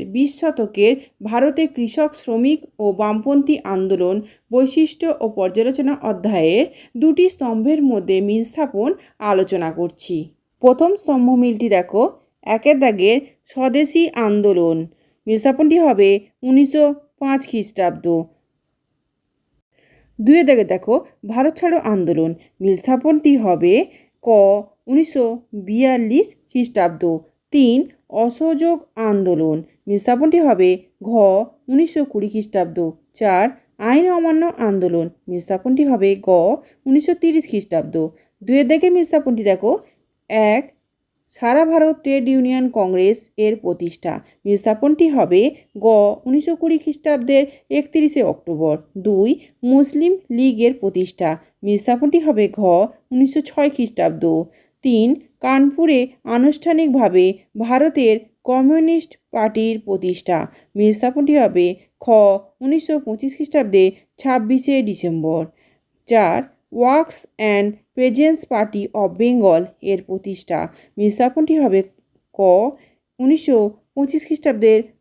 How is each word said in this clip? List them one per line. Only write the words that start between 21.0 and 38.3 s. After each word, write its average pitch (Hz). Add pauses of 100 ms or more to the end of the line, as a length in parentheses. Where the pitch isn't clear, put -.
ভারত 269
ছাড়ো 349 (140)
আন্দোলন, 165 (300)
মিল 190
স্থাপনটি 302 (120)
হবে 175 (520)
ক - (600)
উনিশশো 285 (400)
বিয়াল্লিশ 247 (240)
খ্রিস্টাব্দ। 196 (500)
তিন 254 (460)
অসহযোগ 320 (340)
আন্দোলন, 170 (300)
মিল 202
স্থাপনটি 302
হবে 185 (400)
ঘ 226 (600)
উনিশশো 311 (100)
কুড়ি 208
খ্রিস্টাব্দ। 185 (400)
চার 196 (460)
আইন 302 (120)
অমান্য 330 (260)
আন্দোলন, 175 (220)
মিল 180
স্থাপনটি 254
হবে 196 (200)
গ - (580)
উনিশশো 294
তিরিশ 320
খ্রিস্টাব্দ। 165 (480)